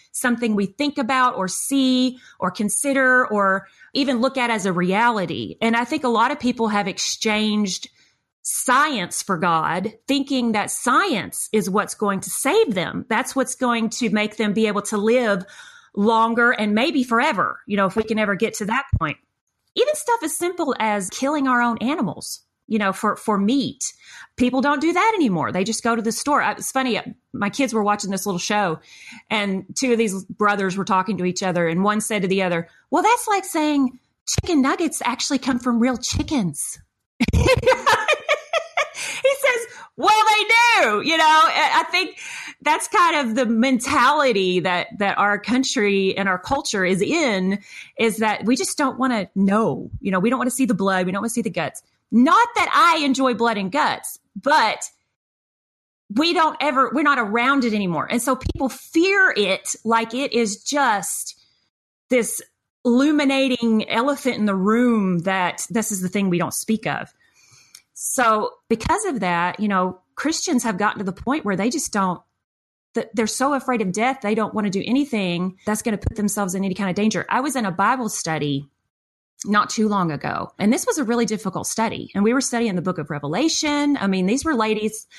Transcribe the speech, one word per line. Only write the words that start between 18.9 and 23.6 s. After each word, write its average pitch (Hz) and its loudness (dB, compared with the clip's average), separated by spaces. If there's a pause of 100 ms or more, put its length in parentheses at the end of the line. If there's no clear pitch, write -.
point. 156 -4 (560)
Even 554 2
stuff 466 -2
as - -4
simple 349 -2
as 208 -2
killing 277 -2
our 247 2
own 240 0
animals, 254 -4 (280)
you 220 0
know, 196 0
for, 208 -2
for 208 -2
meat. 202 -2 (440)